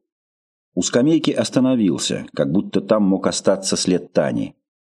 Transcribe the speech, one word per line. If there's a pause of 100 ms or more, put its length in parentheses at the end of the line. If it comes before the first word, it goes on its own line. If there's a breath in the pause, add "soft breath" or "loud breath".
(760)
У
скамейки
остановился,
как
будто
там
мог
остаться
след
Тани. (420)